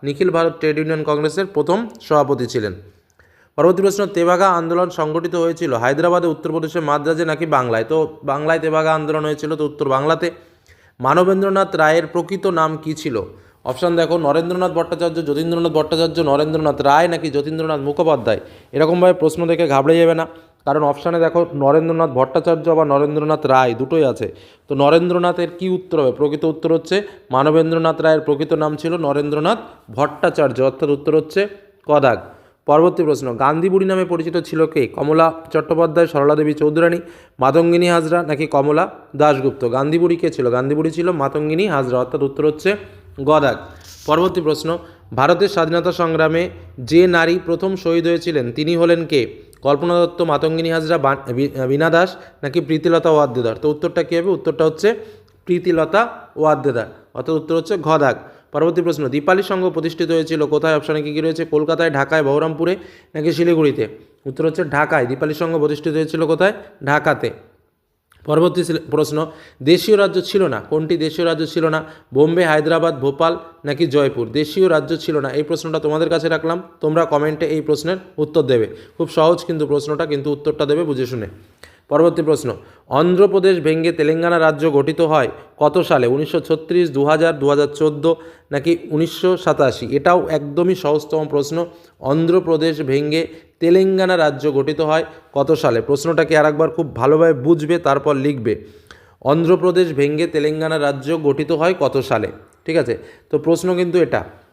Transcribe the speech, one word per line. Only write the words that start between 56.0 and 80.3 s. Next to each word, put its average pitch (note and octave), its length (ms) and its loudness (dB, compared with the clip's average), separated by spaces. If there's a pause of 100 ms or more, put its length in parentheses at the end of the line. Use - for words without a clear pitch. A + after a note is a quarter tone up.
ওয়াদ্দেদার, C#3 500 0 (280)
অর্থাৎ C#3+ 220 -4
উত্তর D#3 200 -2
হচ্ছে E3 220 -2
ঘ D#3 200 2
দাগ। C3+ 180 2 (360)
পরবর্তী D#3+ 300 0
প্রশ্ন, D3+ 260 -2
দীপালি D3+ 360 0
সংঘ F#3 260 -2
প্রতিষ্ঠিত D#3+ 420 -4
হয়েছিল D#3+ 340 0
কোথায়? D3+ 320 0
অপশানে D3+ 240 -2
কী D3 120 -6
কী D#3 80 -4
রয়েছে? D#3+ 240 -2
কলকাতায়, D#3 460 0
ঢাকায়, C#3+ 320 0
বহরমপুরে D#3 520 0 (400)
নাকি D#3 160 -2
শিলিগুড়িতে? D#3 560 2 (380)
উত্তর C#3 200 -6
হচ্ছে D#3+ 180 -2
ঢাকায়। D3 420 0
দীপালি C3+ 280 -4
সংঘ E3 240 -4
প্রতিষ্ঠিত D3+ 360 -2
হয়েছিল D#3+ 320 -2
কোথায়? E3+ 280 2 (320)
ঢাকাতে। C#3+ 440 0 (960)
পরবর্তী D#3+ 380 2
সিলে-, D#3+ 180 -4 (100)
প্রশ্ন, D3+ 360 -2 (360)
দেশীয় F3+ 340 4
রাজ্য F#3 240 2
ছিল F#3 260 0
না, B2+ 220 -4
কোনটি D#3 280 -2
দেশীয় D#3 300 -2
রাজ্য D#3+ 180 -2
ছিল D#3+ 200 -2
না? D#3 180 0 (300)
বোম্বে, D#3+ 320 4
হায়দ্রাবাদ, D#3 540 0
ভোপাল D3+ 380 0 (280)
নাকি D3 220 -2
জয়পুর? C3 440 0
দেশীয় D3+ 380 0
রাজ্য D#3 280 0
ছিল D#3 220 -2
না, C3+ 120 -4
এই C#3+ 120 -2
প্রশ্নটা D#3+ 360 -4
তোমাদের D3+ 300 -2
কাছে D#3+ 200 0
রাখলাম, E3 340 -2 (180)
তোমরা D#3 240 2
কমেন্টে D3+ 400 -2
এই D3+ 160 -2
প্রশ্নের D#3 360 -2 (200)
উত্তর D3+ 240 0
দেবে। B2 260 2 (300)
খুব B2 120 -4
সহজ E3+ 360 2
কিন্তু D3+ 220 -4
প্রশ্নটা, D3 380 -2
কিন্তু D3 260 -4